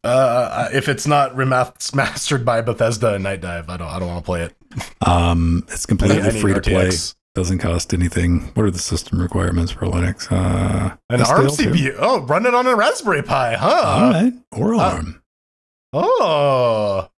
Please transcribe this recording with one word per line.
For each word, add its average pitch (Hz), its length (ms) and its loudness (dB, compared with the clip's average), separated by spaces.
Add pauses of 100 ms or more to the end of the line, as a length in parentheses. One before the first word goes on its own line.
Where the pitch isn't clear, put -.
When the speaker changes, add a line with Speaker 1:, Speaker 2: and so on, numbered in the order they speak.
Speaker 1:
Uh, 123 680 2
if 135 160 0
it's 139 160 -4
not 143 300 2
remastered 131 1080 -2
by 117 160 2
Bethesda 113 540 0
and 95 100 -4
Night 98 160 -4
Dive, 85 300 -10
I 90 80 -10
don't, 85 100 -10
I 87 120 -8
don't 92 80 -4
wanna 87 160 -6
play 87 180 -2
it. 85 140 -8 (500)
Speaker 2:
Um, 87 640 2
it's - 160 -8
completely 101 380 2
Speaker 1:
I - 80 2
need - 100 -2
Speaker 2:
free 98 140 2
to 98 40 0
play. 95 160 0
Speaker 1:
R 92 60 4
T 92 60 2
X. 90 280 -4 (200)
Speaker 2:
Doesn't 92 240 -2
cost 85 340 -2
anything. 87 640 0
What 113 100 2
are 98 60 2
the 87 80 -6
system - 420 -4
requirements 90 500 -2
for - 140 -10
Linux? 90 460 -2
Uh, 95 640 0 (160)
Speaker 1:
An 120 100 2
arm 135 240 4
Speaker 2:
S 254 120 0
T 277 80 0
L - 60 0
two? 165 60 2
Speaker 1:
C - 40 4
P 135 80 0
U? - 100 -8
Oh, 214 220 2
run 160 260 0
it 240 80 2
on 247 100 2
a 254 100 2
Raspberry 208 460 0
Pi, 123 320 -2
huh? 226 320 2
Speaker 2:
All 170 260 4
right. 220 220 2 (180)
Or 185 220 0
Speaker 1:
Uh, 226 60 2
Speaker 2:
arm. 82 420 -2 (720)
Speaker 1:
oh. 131 1200 2